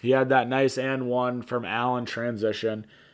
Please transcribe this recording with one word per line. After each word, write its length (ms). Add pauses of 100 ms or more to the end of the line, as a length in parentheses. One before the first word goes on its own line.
He 80
had 180
that 200
nice 280
and 320
one 320
from 240
Allen 400
transition. 800 (280)